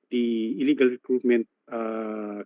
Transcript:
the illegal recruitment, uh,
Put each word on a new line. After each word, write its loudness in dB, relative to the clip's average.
the 0
illegal 4
recruitment, 0
uh, -6